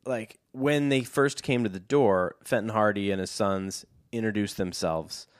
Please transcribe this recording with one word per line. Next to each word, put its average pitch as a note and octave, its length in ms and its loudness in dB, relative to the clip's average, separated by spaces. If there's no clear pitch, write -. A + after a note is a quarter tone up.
like, A#2 360 -6
when C#3+ 380 0
they C3 140 2
first C#3 400 0
came B2 200 2
to A2 60 0
the F#2+ 100 -8
door, F#2+ 640 2
Fenton A2+ 300 0
Hardy G2+ 380 2
and F#2+ 80 0
his F#2 100 -4
sons G2 560 -2
introduced G#2+ 460 -2
themselves, E2+ 680 -4